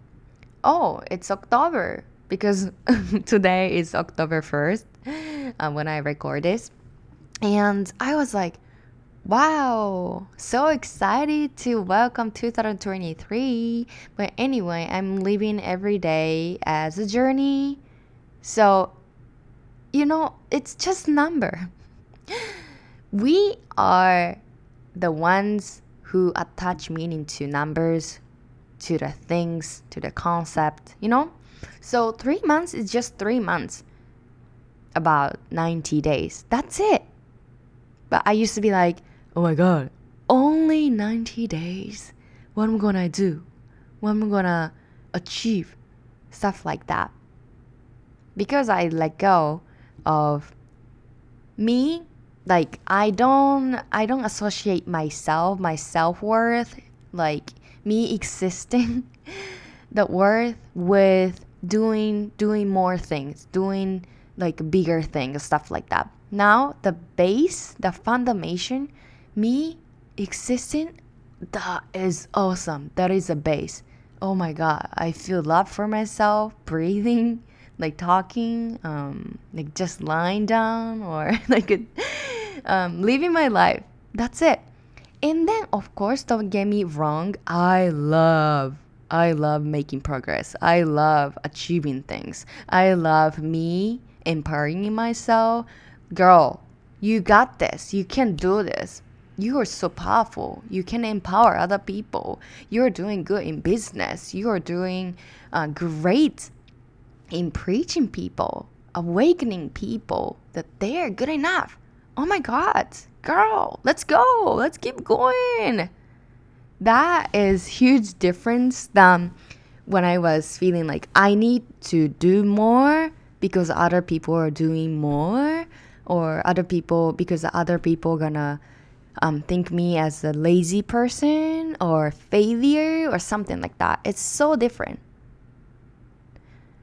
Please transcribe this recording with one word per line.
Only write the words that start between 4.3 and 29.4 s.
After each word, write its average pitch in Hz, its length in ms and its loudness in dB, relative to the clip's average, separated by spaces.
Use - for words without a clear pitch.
first, 156 420 -2
uh, 285 640 -8
when 151 180 -6
I 156 100 -6
record 143 440 -6
this. 190 280 -2
And 202 500 0
I 269 160 0
was 277 180 -2
like, 180 220 -2
"Wow, 208 1040 0
so 262 320 -2
excited 294 960 -2
to 240 160 0
welcome 220 500 0
two 233 200 -6
thousand 214 300 -4
twenty-three." 233 1040 -4
But 208 200 -4
anyway, 175 540 -2
I'm 190 300 -4
living 208 420 0
every 196 360 -2
day 160 680 -2
as 156 320 -2
a 214 80 -4
journey. 277 720 0
So, 196 500 4
you 285 140 2
know, 311 280 0
it's - 240 -4
just - 340 -4
number. 285 600 0
<laughs> - 840 -14
We 320 440 2
are 185 600 4
the 175 160 -2
ones 196 720 -2
who 185 320 0
attach 180 560 -6
meaning 160 340 -6
to 143 220 -10
numbers, 156 720 -2
to - 180 -4
the 139 140 -6
things, 170 800 -6